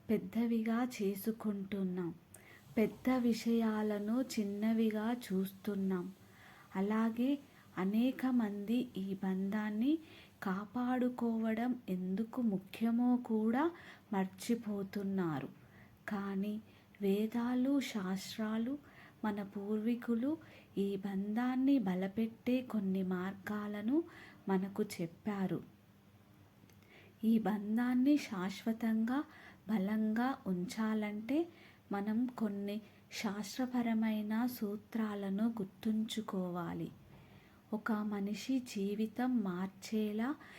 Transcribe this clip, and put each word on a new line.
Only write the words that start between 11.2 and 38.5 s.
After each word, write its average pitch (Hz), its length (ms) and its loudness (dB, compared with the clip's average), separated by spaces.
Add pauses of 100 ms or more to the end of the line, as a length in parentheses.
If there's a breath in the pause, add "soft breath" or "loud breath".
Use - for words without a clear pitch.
ఎందుకు 190 540 -2
ముఖ్యమో 233 720 2
కూడా 240 540 2 (420 loud breath)
మర్చిపోతున్నారు. 196 1400 -2 (600 loud breath)
కానీ 202 520 -4 (400 loud breath)
వేదాలు, 240 800 2
శాస్త్రాలు, 220 1000 -2 (460 loud breath)
మన 208 180 0
పూర్వీకులు 226 960 0 (400 loud breath)
ఈ 196 180 0
బంధాన్ని 240 840 2
బలపెట్టే 220 840 0
కొన్ని 190 400 0
మార్గాలను 208 1040 -2 (440 loud breath)
మనకు 196 340 2
చెప్పారు. 190 800 -2 (1600 loud breath)
ఈ 226 140 6
బంధాన్ని 240 800 4
శాశ్వతంగా 226 1080 0 (440 loud breath)
బలంగా 220 800 0
ఉంచాలంటే 220 1000 0 (440 loud breath)
మనం 214 340 0
కొన్ని 202 540 -2 (420 loud breath)
శాస్త్రపరమైన 220 1200 0
సూత్రాలను 208 1000 -2
గుర్తుంచుకోవాలి. 190 1400 -2 (840 loud breath)
ఒక 220 200 -2
మనిషి 208 640 0